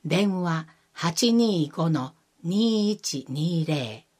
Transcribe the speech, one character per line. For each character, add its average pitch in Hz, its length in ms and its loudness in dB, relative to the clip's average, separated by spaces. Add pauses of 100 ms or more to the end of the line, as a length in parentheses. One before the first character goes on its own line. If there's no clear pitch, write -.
電 185 360 0
話 160 260 -2 (260)
八 170 400 0
二 202 360 2
五 165 200 0
の 131 240 -2 (300)
二 208 500 2
一 - 340 -8
二 156 380 -2
零。 127 400 -6 (140)